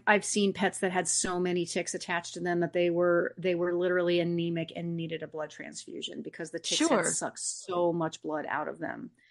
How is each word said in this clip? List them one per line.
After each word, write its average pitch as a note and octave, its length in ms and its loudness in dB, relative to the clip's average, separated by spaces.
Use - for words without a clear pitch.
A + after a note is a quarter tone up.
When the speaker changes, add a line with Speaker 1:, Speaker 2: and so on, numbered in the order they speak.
Speaker 1:
I've G#3 160 6
seen G3 300 2
pets - 260 0
that F#3 140 0
had F3+ 140 2
so F3+ 340 0
many F3+ 240 2
ticks F3 280 -4
attached F3 420 -4
to F3 40 -8
them F3 220 0
that E3+ 100 0
they F3 180 4
were, F3 480 4
they F3+ 180 0
were F3 180 2
literally F3 480 4
anemic E3+ 540 0
and E3+ 200 -4
needed D#3+ 280 -4
a D3+ 40 -10
blood D3+ 220 -8
transfusion - 720 -12
because D#3+ 300 -10
the - 80 -6
ticks - 200 -2
had D#4 80 4
Speaker 2:
Sure. A3+ 240 4
Speaker 1:
sucked - 280 -4
so F3 520 0
much E3 300 -2
blood D3+ 260 -4
out D3 220 -2
of C#3 100 -10
them. - 300 -8